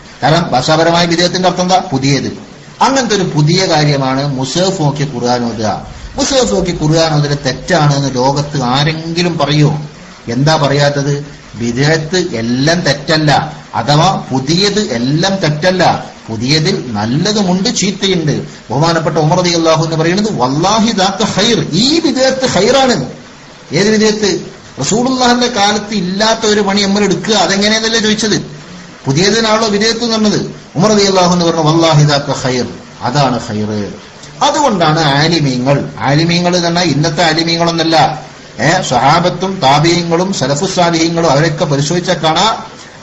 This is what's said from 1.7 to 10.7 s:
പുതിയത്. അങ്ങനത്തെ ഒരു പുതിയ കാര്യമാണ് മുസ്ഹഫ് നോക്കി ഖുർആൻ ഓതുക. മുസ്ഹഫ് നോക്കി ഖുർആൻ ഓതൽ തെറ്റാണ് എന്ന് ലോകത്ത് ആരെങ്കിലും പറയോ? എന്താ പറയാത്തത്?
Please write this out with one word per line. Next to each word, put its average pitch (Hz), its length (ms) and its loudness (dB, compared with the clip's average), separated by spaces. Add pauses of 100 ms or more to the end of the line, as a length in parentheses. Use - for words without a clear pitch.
പുതിയത്. 131 460 0 (420)
അങ്ങനത്തെ 233 360 2
ഒരു 190 60 0
പുതിയ 156 440 2
കാര്യമാണ് 143 600 0
മുസ്ഹഫ് 160 560 -2
നോക്കി 143 220 0 (100)
ഖുർആൻ 120 400 -2
ഓതുക. 107 320 -4 (300)
മുസ്ഹഫ് 262 380 0
നോക്കി 175 280 -2
ഖുർആൻ 160 320 2
ഓതൽ 143 320 0
തെറ്റാണ് 147 500 2
എന്ന് 139 180 -2
ലോകത്ത് 139 480 0
ആരെങ്കിലും 160 760 -2
പറയോ? 147 400 2 (540)
എന്താ 147 240 2
പറയാത്തത്? 143 840 0 (160)